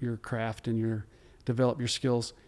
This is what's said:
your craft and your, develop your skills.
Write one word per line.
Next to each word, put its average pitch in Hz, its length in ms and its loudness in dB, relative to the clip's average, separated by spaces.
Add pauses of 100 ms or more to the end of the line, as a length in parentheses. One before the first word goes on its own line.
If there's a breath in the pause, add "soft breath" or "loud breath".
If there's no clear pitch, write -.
your 117 160 -2
craft 113 520 -4
and 113 100 2
your, 113 260 0 (400 soft breath)
develop 123 340 2
your 120 100 -2
skills. 120 440 0 (160 soft breath)